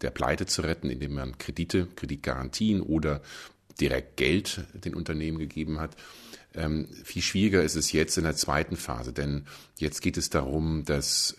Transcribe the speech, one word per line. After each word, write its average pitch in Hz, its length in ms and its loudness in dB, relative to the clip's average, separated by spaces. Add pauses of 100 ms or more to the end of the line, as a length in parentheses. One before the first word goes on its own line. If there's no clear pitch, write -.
der 62 100 -2
Pleite 76 360 0
zu - 160 0
retten, 78 260 0
indem 69 260 -4
man 65 220 -6
Kredite, 85 500 0 (100)
Kreditgarantien 71 840 0
oder 76 400 2 (580)
direkt 65 380 0
Geld 80 560 2
den 82 220 -6
Unternehmen 80 440 -2
gegeben 78 420 -4
hat. 80 160 -6 (580)
Ähm, 78 340 0 (160)
viel - 180 -4
schwieriger 95 400 6
ist 78 140 2
es 78 160 0
jetzt 80 240 4
in 82 80 2
der 78 100 2
zweiten 78 420 0
Phase, 62 360 -6
denn 71 320 -2 (320)
jetzt 76 240 -2
geht 87 160 0
es 78 140 -2
darum, 78 540 2
dass, - 540 0